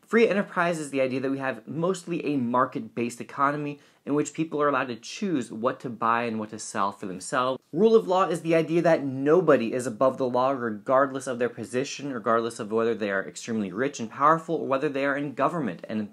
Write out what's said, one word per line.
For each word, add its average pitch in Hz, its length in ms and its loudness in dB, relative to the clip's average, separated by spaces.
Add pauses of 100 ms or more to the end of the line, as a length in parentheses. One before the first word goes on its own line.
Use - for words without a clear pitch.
Free 226 220 4
enterprise 175 500 0
is 147 120 -8
the 135 100 0
idea 131 200 0
that 135 100 -2
we 135 80 -2
have 131 280 -6
mostly 170 600 -4
a 147 100 0
market-based 120 840 -2
economy 143 600 -2 (240)
in 139 100 -2
which 147 200 0
people 160 280 -4
are 147 60 4
allowed 131 200 0
to 117 80 -6
choose 139 540 -4
what 117 300 -2
to 135 100 -8
buy 117 340 0
and 113 140 -2
what 107 120 -6
to 110 80 -12
sell 101 340 -4
for - 140 -12
themselves. 127 540 -2 (120)
Rule 220 240 6
of 214 100 6
law 185 220 4
is 170 140 -2
the 165 120 2
idea 165 280 4
that 160 200 4
nobody 139 680 4
is 123 140 -2
above 123 320 0
the 131 100 0
law 127 220 2
regardless 131 760 0
of 127 120 -4
their 120 100 0
position, 123 640 -6
regardless 117 480 0
of 107 100 -6
whether 113 240 2
they 101 160 -2
are 98 160 0
extremely 107 460 -4
rich 131 260 -2
and 113 120 -8
powerful 160 460 2
or 131 100 -4
whether 135 240 0
they 135 160 -2
are 139 100 0
in 143 160 -4
government 135 560 -2
and 107 240 -4